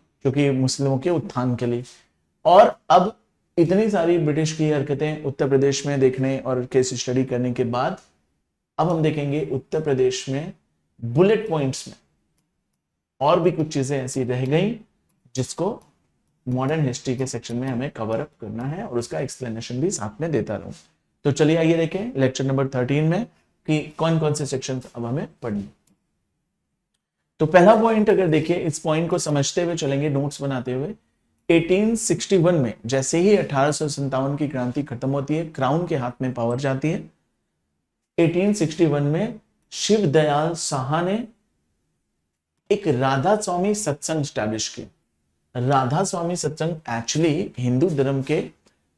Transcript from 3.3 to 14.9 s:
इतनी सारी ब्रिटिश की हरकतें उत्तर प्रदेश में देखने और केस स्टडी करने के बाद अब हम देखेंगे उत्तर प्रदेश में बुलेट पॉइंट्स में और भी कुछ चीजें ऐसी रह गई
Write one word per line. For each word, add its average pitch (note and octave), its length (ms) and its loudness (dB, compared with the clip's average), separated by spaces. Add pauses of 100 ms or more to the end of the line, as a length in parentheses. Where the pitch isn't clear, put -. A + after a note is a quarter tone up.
इतनी F#3 320 4
सारी F3 280 2
ब्रिटिश D#3 340 0
की D#3 180 0
हरकतें D3 520 -2
उत्तर C#3 260 -2
प्रदेश C3+ 380 2
में C#3+ 140 0
देखने C3 380 2
और B2+ 260 -4
केस B2+ 300 0
स्टडी B2+ 300 -2
करने B2+ 280 -2
के A#2+ 120 -2
बाद B2+ 360 -4 (760)
अब D#3+ 120 2
हम E3 120 0
देखेंगे D3 500 -2
उत्तर D3 280 -4
प्रदेश C3 480 0
में D3 240 -6 (520)
बुलेट F#3 460 2
पॉइंट्स C#3+ 380 -2
में - 60 -18 (1300)
और E3 200 4
भी E3 120 2
कुछ D#3 160 -2
चीजें C3+ 340 -2
ऐसी B2+ 220 -4
रह B2+ 220 -2
गई F#3+ 340 0 (540)